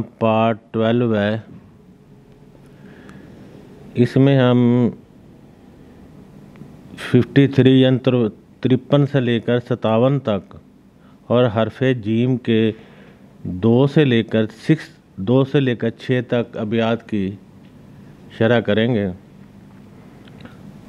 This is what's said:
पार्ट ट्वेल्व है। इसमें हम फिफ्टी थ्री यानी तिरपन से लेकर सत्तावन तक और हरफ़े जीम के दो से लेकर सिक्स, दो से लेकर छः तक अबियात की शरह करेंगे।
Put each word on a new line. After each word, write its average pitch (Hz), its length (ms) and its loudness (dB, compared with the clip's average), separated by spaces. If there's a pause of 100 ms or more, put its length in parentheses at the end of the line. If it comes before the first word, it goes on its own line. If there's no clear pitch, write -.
(200)
पार्ट 110 380 0 (140)
ट्वेल्व 113 440 0
है। 104 160 -2 (2750)
इसमें 135 400 4
हम 123 220 4 (2500)
फिफ्टी 123 500 2
थ्री 131 240 4 (100)
यानी 123 440 0 (340)
तिरपन 127 440 0
से 139 160 -2
लेकर 120 400 -2
सत्तावन 123 560 -2 (100)
तक - 320 -6 (680)
और 123 160 2
हरफ़े 113 480 -2
जीम 117 420 -2
के 113 220 0 (1000)
दो 117 260 4
से 147 180 2
लेकर 110 420 0
सिक्स, - 420 -4 (320)
दो 123 240 2
से 143 160 -2
लेकर 113 300 -2
छः 127 320 -4
तक 120 340 -4
अबियात 113 460 -2
की 101 360 -6 (1000)
शरह 117 220 2
करेंगे। 107 460 0 (1800)